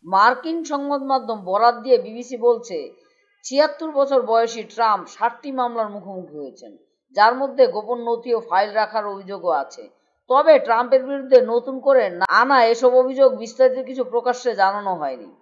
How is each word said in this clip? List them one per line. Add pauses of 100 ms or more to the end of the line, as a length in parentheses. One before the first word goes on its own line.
মার্কিন
সংবাদ
মাধ্যম
বরাত
দিয়ে
বিবিসি
বলছে, (500)
ছিয়াত্তর
বছর
বয়সী
ট্রাম্প
ষাটটি
মামলার
মুখোমুখি
হয়েছেন, (340)
যার
মধ্যে
গোপন
নথি
ও
ফাইল
রাখার
অভিযোগও
আছে। (280)
তবে
ট্রাম্পের
বিরুদ্ধে
নতুন
করে
না-,
আনা
এসব
অভিযোগ
বিস্তারিত
কিছু
প্রকাশ্যে
জানানো
হয়নি। (100)